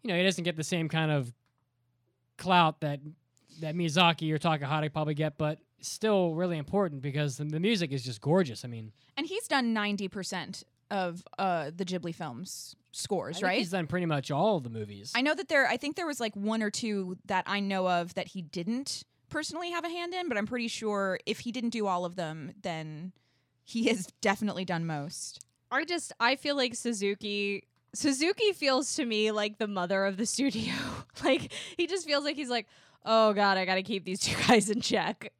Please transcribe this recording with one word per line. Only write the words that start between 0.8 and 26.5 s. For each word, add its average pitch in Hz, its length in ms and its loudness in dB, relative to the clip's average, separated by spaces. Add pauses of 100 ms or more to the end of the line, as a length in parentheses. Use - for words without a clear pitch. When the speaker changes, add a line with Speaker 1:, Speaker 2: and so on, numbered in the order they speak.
Speaker 1:
kind 160 220 2
of 131 200 2 (1040)
clout 175 440 6
that, 143 180 -2 (640)
that 156 140 -6
Miyazaki 165 580 4
or 151 60 2
Takahata 151 520 0
probably 156 220 -2
get, 151 240 -2
but 151 220 -2 (220)
still 190 520 2
really 175 240 0
important 151 460 -2
because 143 340 0
the, 151 80 -4
the 151 140 -2
music 175 320 2
is 135 120 -2
just 123 180 -6
gorgeous. 147 440 2
I 123 40 -8
mean 110 220 -10 (260)
Speaker 2:
And 302 100 -2
he's 381 200 -4
done 254 260 2
ninety 208 340 0
percent 185 560 -8 (280)
of, 180 320 -2 (160)
uh, 170 360 0
the 190 80 -4
Ghibli 175 300 -4
films 143 640 -10 (160)
scores, 170 460 -4
Speaker 1:
I - 20 -6
think 196 80 0
Speaker 2:
right? 190 100 4
Speaker 1:
he's 190 140 0
done 180 160 -2
pretty 175 180 0
much 147 240 0
all 175 280 2
of 139 60 -2
the 120 60 -8
movies. 104 460 -10
Speaker 2:
I 247 60 2
know 302 120 2
that 269 160 -4
there, 277 180 6
I 247 100 2
think 294 180 -4
there 359 100 -2
was, 294 140 -4
like, 220 160 -2
one 214 260 0
or 208 80 0
two 196 560 -2
that 185 220 0
I 196 120 0
know 190 300 0
of 175 240 0
that 180 140 -4
he 185 160 -10
didn't 196 600 -6 (240)
personally 320 440 -4
have 339 120 -4
a 339 60 -4
hand 349 240 -6
in, 359 160 -2
but 226 80 0
I'm 208 80 0
pretty 233 220 -2
sure 202 580 0
if - 140 -2
he 233 120 -8
didn't 233 200 -2
do 214 160 -2
all 180 180 0
of 175 100 -6
them, 160 460 -6
then 160 520 -6 (500)
he 233 240 0
has 208 180 2 (160)
definitely 196 420 0
done 170 220 -2
most. 151 580 -8 (280)
Speaker 3:
I 285 140 0
just, 349 340 -4
I 240 160 4
feel 285 200 -2